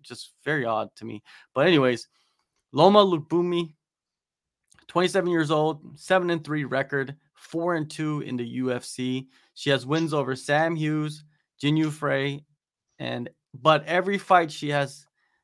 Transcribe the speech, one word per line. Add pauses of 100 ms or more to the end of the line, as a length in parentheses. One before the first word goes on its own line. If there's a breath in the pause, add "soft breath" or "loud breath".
just (100)
very
odd
to
me. (320 loud breath)
But
anyways, (640)
Loma
Lubumi, (1160)
twenty-seven
years
old,
seven
and
three
record, (160)
four
and
two
in
the
U
F
C. (280 soft breath)
She
has
wins
over
Sam
Hughes, (340)
Jin
Yu
Frey, (540)
and, (240)
but
every
fight
she
has, (380)